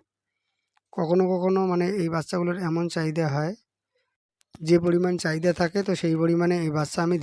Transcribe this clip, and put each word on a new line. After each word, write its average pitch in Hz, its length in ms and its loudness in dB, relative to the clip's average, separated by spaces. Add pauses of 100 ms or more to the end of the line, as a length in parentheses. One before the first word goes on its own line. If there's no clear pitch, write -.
(920)
কখনো 175 300 2 (100)
কখনো, 185 340 0
মানে, 175 180 0 (140)
এই 170 100 -2
বাচ্চাগুলোর 175 480 -2 (120)
এমন 170 160 0 (100)
চাহিদা 160 340 -2
হয়, 151 240 -2 (1120)
যে 170 120 6
পরিমাণ 175 380 2
চাহিদা 165 360 0
থাকে, 175 300 0
তো 190 120 -2
সেই 160 200 0
পরিমাণে 170 460 2
এই 156 100 -2
বাচ্চা 151 320 -2
আমি 175 200 0